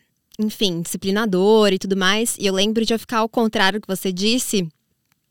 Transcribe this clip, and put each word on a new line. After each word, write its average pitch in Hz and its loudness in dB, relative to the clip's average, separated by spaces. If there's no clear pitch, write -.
enfim, 208 -2
disciplinadora 196 2
e 190 0
tudo 190 -4
mais. 196 0
E 196 -2
eu 190 0
lembro 214 0
de 226 0
eu 226 0
ficar 226 -6
ao 226 0
contrário 214 0
do - -8
que 190 -6
você 185 -4
disse, 202 0